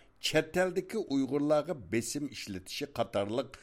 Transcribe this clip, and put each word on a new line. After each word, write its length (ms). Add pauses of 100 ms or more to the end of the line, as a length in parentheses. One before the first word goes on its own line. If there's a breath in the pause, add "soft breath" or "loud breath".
(160 loud breath)
chet 400
eldagi 480
Uyg'urlarga 760
besim 460
ishlatishi 580
qatorliq 760